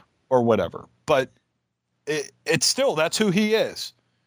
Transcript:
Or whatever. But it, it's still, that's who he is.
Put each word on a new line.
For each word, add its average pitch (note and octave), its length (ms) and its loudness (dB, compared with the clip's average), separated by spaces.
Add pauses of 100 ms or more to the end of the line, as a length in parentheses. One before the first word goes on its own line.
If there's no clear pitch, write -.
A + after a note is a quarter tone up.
(300)
Or B2+ 140 4
whatever. G#2 420 0 (200)
But C3+ 240 0 (760)
it, D3+ 260 -6 (140)
it's - 200 0
still, B3 300 0
that's D#3 220 0
who G#3+ 140 2
he G#3+ 240 0
is. D3+ 380 -4 (340)